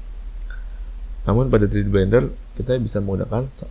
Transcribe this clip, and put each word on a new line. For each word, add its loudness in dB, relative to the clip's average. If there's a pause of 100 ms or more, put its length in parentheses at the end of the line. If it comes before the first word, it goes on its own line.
(1200)
Namun 4
pada 6
tiga 2
D -
Blender, 4 (280)
kita -2
bisa -2
menggunakan -2 (220)